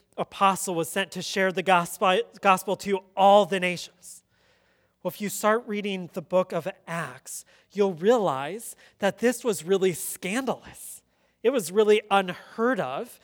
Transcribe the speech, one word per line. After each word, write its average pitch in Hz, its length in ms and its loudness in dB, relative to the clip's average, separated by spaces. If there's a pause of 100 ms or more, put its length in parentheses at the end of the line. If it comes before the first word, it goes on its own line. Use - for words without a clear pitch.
(160)
apostle 196 580 0
was 165 140 -2
sent 196 240 -4
to 185 100 -10
share 190 300 -2
the 185 100 -4
gospel, 185 580 2 (200)
gospel 185 360 2
to 196 240 -4 (160)
all 202 300 8
the 185 140 -2
nations? - 640 -8 (800)
Well, 185 60 -4
if - 120 -10
you 202 100 -4
start 220 360 0
reading 196 460 -6
the 190 80 -8
book 180 320 0
of 170 160 -4 (180)
Acts, 151 600 -10 (260)
you'll 196 220 0
realize 175 840 0 (220)
that 190 200 0
this 240 240 0
was 208 220 -4
really 185 300 2
scandalous. - 1080 -8 (400)
It 233 80 4
was 190 220 -2
really 214 380 4
unheard 196 680 -2
of 147 440 -8